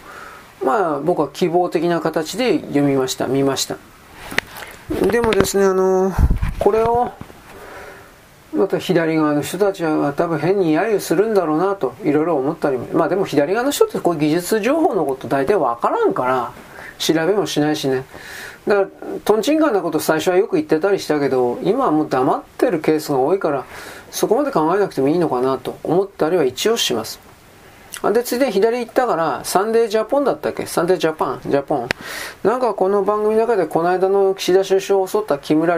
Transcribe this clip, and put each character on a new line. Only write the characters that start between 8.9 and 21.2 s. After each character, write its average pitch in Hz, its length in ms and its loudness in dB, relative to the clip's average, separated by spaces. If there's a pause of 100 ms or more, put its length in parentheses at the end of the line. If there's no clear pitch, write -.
側 151 180 2
の 147 80 0
人 175 160 -8
た 196 140 2
ち 170 120 -6
は 151 280 0
多 165 160 -2
分 160 100 -2
変 180 200 2
に 160 200 2
揶 214 160 0
揄 175 60 0
す - 140 -2
る 196 120 4
ん 226 80 0
だ 185 100 4
ろ 156 120 0
う - 20 0
な 196 160 0
と、 131 200 -4 (100)
い 156 60 2
ろ 151 120 2
い 165 40 0
ろ 165 100 0
思 139 160 0
っ 170 40 -8
た - 140 -2
り 196 80 -2
も。 - 140 -8
ま 165 140 2
あ - 20 -6
で 175 80 -2
も 190 80 0
左 143 280 0
側 240 120 0
の 285 60 0
人 427 140 2
っ 427 40 4
て 208 100 -6
こ 175 140 0
う - 20 -4
い - 20 -4
う 147 40 -6
技 151 100 2
術 175 300 0
情 277 200 2
報 311 140 2
の 165 100 0
こ 135 120 -2
と - 120 -12
大 139 160 0
体 208 100 2
わ 127 220 2
か 226 140 0
ら 453 140 0
ん 339 100 2
か 127 100 -2
ら、 127 280 0 (460)
調 - 160 0
べ 165 180 0
も 185 140 0
し 147 140 -2
な 151 100 2
い 151 60 -2
し 147 120 -4
ね。 131 160 -2 (640)
だ 208 100 2
か 196 60 4
ら、 - 60 -2 (360)
と 214 120 4
ん 214 60 0
ち 285 120 2
ん 311 40 2
か 302 120 2
ん 220 40 2
な 185 60 0
こ 165 100 -4
と 151 100 -2
最 156 180 0
初 185 120 0
は 180 60 2
よ 196 120 4
く 185 80 0
言 151 80 0
っ - 20 -10
て 160 140 2
た 196 100 0
り 185 100 2
し - 60 -10
た 151 120 0
け 139 100 0